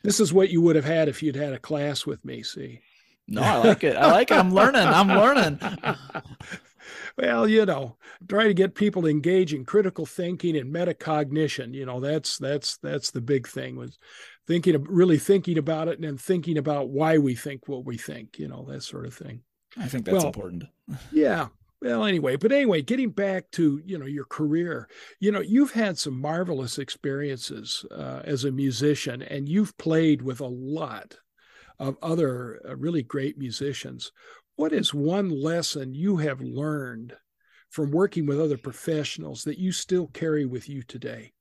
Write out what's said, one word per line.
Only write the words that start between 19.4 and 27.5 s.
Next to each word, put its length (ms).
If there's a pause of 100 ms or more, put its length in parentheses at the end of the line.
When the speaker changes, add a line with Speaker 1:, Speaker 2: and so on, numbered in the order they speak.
Speaker 2:
I 100
think 180
that's 180
Speaker 1:
Well, 20
Speaker 2:
important. 400 (220)
<laughs> 80 (140)
Speaker 1:
yeah. 400 (320)
Well, 240
anyway, 320
but 140
anyway, 300
getting 300
back 400
to, 340
you 120
know, 100
your 180
career, 640 (300)
you 120
know, 100
you've 320
had 240
some 220
marvelous 600
experiences, 1120